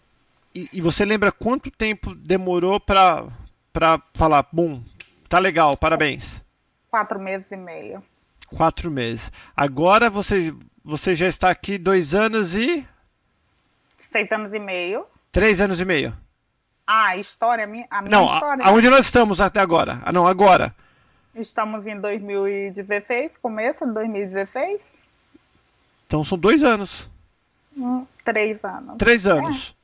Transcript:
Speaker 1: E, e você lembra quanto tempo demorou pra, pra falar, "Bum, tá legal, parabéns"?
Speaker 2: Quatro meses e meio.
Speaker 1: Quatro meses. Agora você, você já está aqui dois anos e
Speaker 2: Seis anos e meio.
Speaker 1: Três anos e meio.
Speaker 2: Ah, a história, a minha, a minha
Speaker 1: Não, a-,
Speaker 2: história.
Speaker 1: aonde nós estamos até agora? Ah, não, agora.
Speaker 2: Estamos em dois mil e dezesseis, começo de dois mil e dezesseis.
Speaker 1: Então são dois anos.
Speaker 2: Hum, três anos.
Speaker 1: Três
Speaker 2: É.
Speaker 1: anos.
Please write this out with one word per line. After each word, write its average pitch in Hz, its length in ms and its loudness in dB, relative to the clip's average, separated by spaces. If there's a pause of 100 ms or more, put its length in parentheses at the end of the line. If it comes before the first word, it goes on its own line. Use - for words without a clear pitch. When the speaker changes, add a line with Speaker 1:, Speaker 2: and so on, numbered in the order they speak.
(540)
Speaker 1:
E, 180 200 -12
e 190 80 -8
você 165 240 0
lembra 202 260 2
quanto - 400 -4
tempo 214 420 -6
demorou 180 680 0
pra, 190 460 4 (460)
pra 160 300 2 (120)
falar, 156 380 4
"Bum, 160 300 -2 (480)
tá 170 100 2
legal, 165 380 2
parabéns"? 156 640 -2 (480)
Speaker 2:
Quatro 208 300 -4
meses 190 320 -10
e 202 60 -14
meio. 185 460 -16 (500)
Speaker 1:
Quatro 165 380 -2
meses. 117 400 -8 (240)
Agora 170 540 2
você, 196 440 -4 (300)
você 156 320 -4
já 165 100 0
está 185 240 0
aqui 196 280 -4
dois 175 360 0
anos 214 400 0
e 262 320 -2 (1300)
Speaker 2:
Seis 214 200 -4
anos 214 220 -6
e 220 60 -6
meio. 196 460 -8 (260)
Speaker 1:
Três 190 300 2
anos 196 180 0
e 185 60 -4
meio. 139 280 -2 (720)
Speaker 2:
Ah, 220 240 2
a 185 80 -4
história, 226 460 -4
a 202 40 -10
minha, 226 220 -14
a 202 120 -8
minha 196 100 -6
Speaker 1:
Não, 202 180 6
a-, 131 40 -2
Speaker 2:
história. 269 320 -2
Speaker 1:
aonde 226 240 6
nós 262 160 8
estamos 214 340 2
até 202 220 0
agora? 160 420 0
Ah, - 80 -4
não, 175 160 4
agora. 185 480 6 (580)
Speaker 2:
Estamos 214 540 -8
em 214 120 -10
dois 208 220 -6
mil 202 260 -6
e 196 240 -6
dezesseis, 208 600 -6 (100)
começo 226 440 -6
de 240 80 -6
dois 220 160 -6
mil 208 140 -6
e - 40 -8
dezesseis. 247 540 -6 (1200)
Speaker 1:
Então 151 200 -2
são 190 120 -4
dois 220 260 4
anos. 214 460 -2 (680)
Speaker 2:
Hum, 254 280 -6 (200)
três 214 400 -4
anos. - 320 -14
Speaker 1:
Três 214 280 4
Speaker 2:
É. 196 60 4
Speaker 1:
anos. 285 520 -2